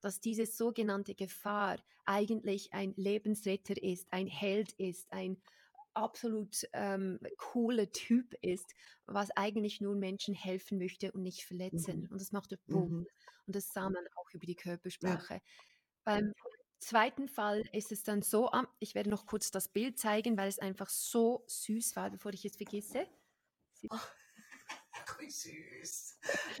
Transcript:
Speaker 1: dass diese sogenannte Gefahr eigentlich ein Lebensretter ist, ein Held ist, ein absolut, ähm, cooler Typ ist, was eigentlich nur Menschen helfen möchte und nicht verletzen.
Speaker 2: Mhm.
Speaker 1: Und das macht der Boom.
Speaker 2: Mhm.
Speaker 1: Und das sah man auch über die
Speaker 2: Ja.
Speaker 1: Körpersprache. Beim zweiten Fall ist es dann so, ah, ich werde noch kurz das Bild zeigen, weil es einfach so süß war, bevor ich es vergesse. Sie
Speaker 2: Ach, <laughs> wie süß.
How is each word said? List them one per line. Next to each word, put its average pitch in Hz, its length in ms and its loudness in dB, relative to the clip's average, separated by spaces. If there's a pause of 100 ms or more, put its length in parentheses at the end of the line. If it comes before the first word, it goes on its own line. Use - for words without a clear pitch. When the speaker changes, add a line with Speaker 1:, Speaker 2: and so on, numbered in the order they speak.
Speaker 1:
dass 196 200 -2
diese 226 260 2
sogenannte 208 680 0
Gefahr 196 640 0 (280)
eigentlich 202 680 2
ein 190 220 0
Lebensretter 202 840 0
ist, 180 300 -2
ein 190 140 0
Held 202 480 0
ist, 185 380 -4
ein 190 280 -2 (540)
absolut, 214 800 -2
ähm, 196 480 0 (160)
cooler 233 560 2
Typ - 500 4
ist, 180 320 -2 (320)
was 202 300 0
eigentlich 208 440 2
nur 202 140 0
Menschen 196 400 0
helfen 190 440 -2
möchte 185 340 -2
und 190 100 -4
nicht 185 220 -6
verletzen. 175 640 -4
Speaker 2:
Mhm. - 40 -10
Speaker 1:
Und 190 100 -6
das 190 120 -6
macht 202 180 -4
der 190 80 -6 (120)
Boom. 165 220 4
Speaker 2:
Mhm. 170 140 -2 (400)
Speaker 1:
Und 196 100 -4
das - 160 -4
sah 190 180 -2
man 180 140 -2 (120)
auch - 160 -12
über 170 140 -10
die 170 100 -4 (440)
Speaker 2:
Ja. 180 260 0
Speaker 1:
Körpersprache. - 140 -6 (640)
Beim 208 280 2 (480)
zweiten 233 480 4
Fall 208 440 2
ist 208 200 -2
es 202 120 -6
dann 208 180 2
so, 220 300 6
ah, 254 160 4 (120)
ich - 140 -6
werde 202 160 2
noch 208 160 0
kurz - 240 -2
das 190 180 0
Bild 233 300 0
zeigen, 220 400 4
weil 196 100 2
es 196 120 -2
einfach 196 300 -4
so 233 580 4
süß - 480 -2
war, 190 140 -2
bevor 196 240 -8
ich - 120 -12
es 196 100 -6
vergesse. 208 500 -4 (680)
Sie - 160 -10
Speaker 2:
Ach, - 220 -8 (800)
<laughs> - 280 -10
wie 302 100 -10
süß. - 880 -10 (420)